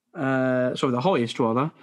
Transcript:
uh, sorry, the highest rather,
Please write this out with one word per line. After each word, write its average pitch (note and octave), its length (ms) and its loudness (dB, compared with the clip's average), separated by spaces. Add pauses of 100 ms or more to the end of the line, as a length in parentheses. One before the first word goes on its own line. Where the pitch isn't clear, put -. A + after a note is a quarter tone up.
(140)
uh, C3 600 0
sorry, C#3 160 0
the A#2+ 100 0
highest B2+ 380 0
rather, B2 320 0 (120)